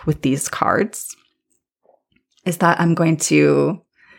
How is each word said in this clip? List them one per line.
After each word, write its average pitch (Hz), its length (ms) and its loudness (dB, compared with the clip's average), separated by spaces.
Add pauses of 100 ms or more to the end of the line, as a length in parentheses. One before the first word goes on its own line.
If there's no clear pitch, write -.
with 151 160 -4
these 139 260 -2
cards - 640 -4 (1300)
is 170 140 -4
that 170 200 2
I'm 165 160 2
going 165 220 0
to 147 640 0 (380)